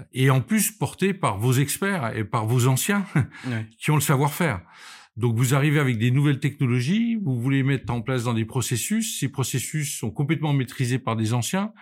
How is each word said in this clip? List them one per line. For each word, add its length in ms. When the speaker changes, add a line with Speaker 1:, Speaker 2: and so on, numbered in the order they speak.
Speaker 1:
et 160
en 140
plus 300
portée 420
par 240
vos 160
experts 600
et 100
par 200
vos 220
anciens 480
<laughs> 320
Speaker 2:
Ouais. 200
Speaker 1:
qui 120
ont 60
le 60
savoir-faire. 580
Donc, 200
vous 180
arrivez 240
avec 200
des 120
nouvelles 300
technologies, 840
vous 180
voulez 220
mettre 300
en 100
place 220
dans 100
des 100
processus, 760
ces 80
processus 680
sont 140
complètement 420
maîtrisés 460
par 160
des 200
anciens 480